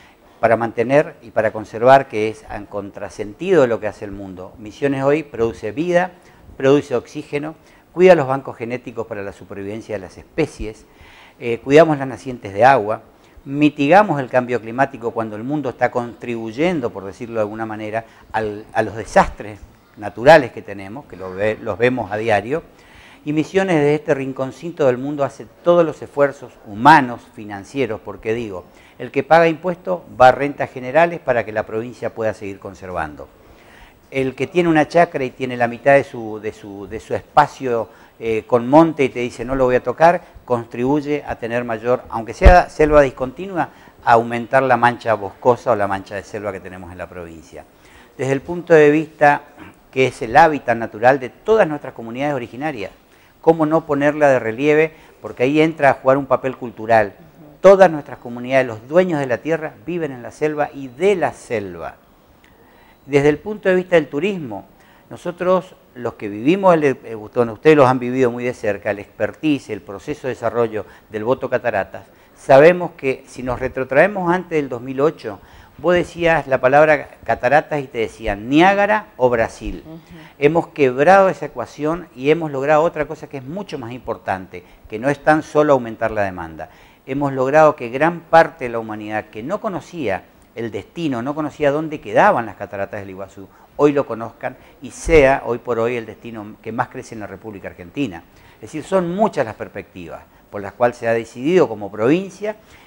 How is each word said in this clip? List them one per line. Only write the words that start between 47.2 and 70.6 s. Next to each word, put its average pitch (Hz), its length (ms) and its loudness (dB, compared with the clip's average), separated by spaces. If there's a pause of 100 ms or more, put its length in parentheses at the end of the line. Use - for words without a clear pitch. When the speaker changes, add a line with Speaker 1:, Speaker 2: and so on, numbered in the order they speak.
Speaker 1:
Desde 131 160 -2
el 139 80 0
punto 170 320 -2
de 151 180 8
vista 147 520 2 (480)
que 131 160 0
es 123 160 -6
el 117 160 0
hábitat 147 380 4
natural 113 440 2
de 123 80 -10
todas 214 400 0
nuestras 147 260 -10
comunidades 127 400 -6
originarias, 120 560 -8 (500)
¿cómo 160 240 4
no 160 220 0
ponerla 147 420 2
de 131 100 4
relieve? 147 540 0 (300)
Porque 110 220 -4
ahí 147 180 4
entra 156 260 2
a 127 60 4
jugar 135 240 2
un 139 80 -6
papel 131 320 -2
cultural. 110 580 0
Speaker 2:
Ujú. - 140 -20 (320)
Speaker 1:
Todas 190 280 8
nuestras 143 280 -10
comunidades, 127 480 -2
los 113 200 -10
dueños 170 320 2
de 143 80 -2
la 120 120 -2
tierra, 156 340 -6 (140)
viven 160 260 -6
en 123 100 -14
la 113 80 -14
selva 151 440 -2
y 139 140 -12
de 170 280 0
la 143 160 -2
selva. 87 640 -8 (1120)
Desde 143 240 4
el 147 80 -2
punto 208 320 -4
de 185 60 4
vista 185 200 0
del 151 120 2
turismo, 147 580 -6 (420)
nosotros, 175 640 -2 (200)
los 120 200 -8
que 110 140 -10
vivimos, 170 460 4
el, 156 100 2
eh, 123 300 -2
bueno, 113 400 -2
ustedes 156 220 6
los 135 120 8
han 131 100 2
vivido 123 320 0
muy 120 140 -8
de 123 80 -2
cerca, 104 380 -4
el 101 80 -4
expertise, 113 720 -4
el 104 100 -8
proceso 107 460 -12
de 123 80 -4
desarrollo 110 500 -2 (240)